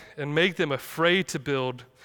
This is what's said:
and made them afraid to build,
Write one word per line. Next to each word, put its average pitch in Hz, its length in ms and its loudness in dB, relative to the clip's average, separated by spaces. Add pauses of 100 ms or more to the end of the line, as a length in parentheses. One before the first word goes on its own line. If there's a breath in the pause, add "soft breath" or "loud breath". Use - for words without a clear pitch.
(180 loud breath)
and 147 180 -4
made 175 220 2
them 156 140 0
afraid 170 580 0
to 160 100 -4
build, 127 460 -4 (200 loud breath)